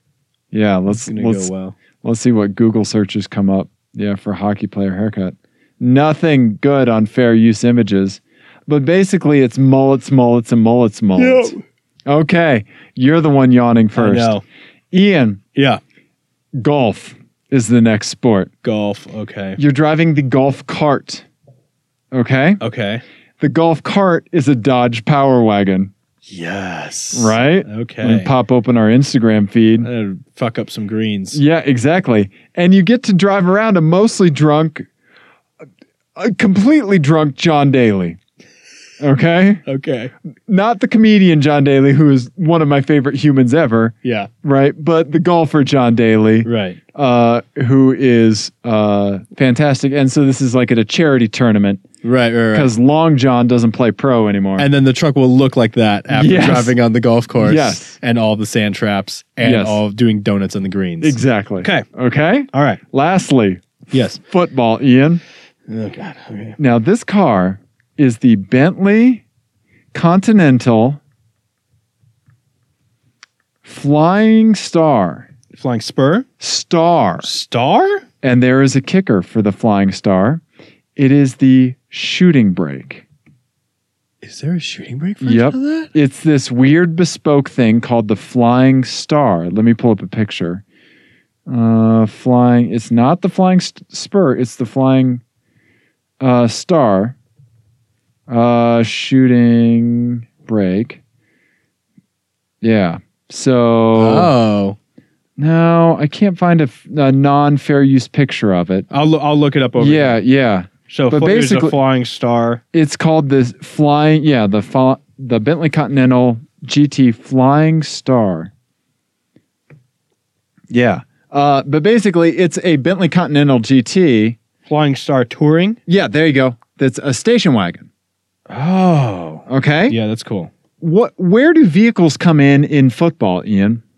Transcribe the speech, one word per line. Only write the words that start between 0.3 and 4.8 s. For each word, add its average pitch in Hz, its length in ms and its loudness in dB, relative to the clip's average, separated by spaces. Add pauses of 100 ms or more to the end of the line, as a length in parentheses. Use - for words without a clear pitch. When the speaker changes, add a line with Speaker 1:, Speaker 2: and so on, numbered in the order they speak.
Speaker 1:
Yeah, 104 280 0
let's, 104 300 -4
Speaker 2:
It's - 80 -
gonna 113 120 -4
Speaker 1:
let's, 95 200 -4
Speaker 2:
go 92 60 -8
well. 95 220 -12 (260)
Speaker 1:
let's 113 180 -6
see 123 120 0
what 101 220 -2
Google 113 300 0
searches 101 420 -4
come 98 240 -4
up. 95 180 -4 (240)
Yeah, 104 240 -8
for 104 160 -10
hockey 101 340 -6
player 98 280 -6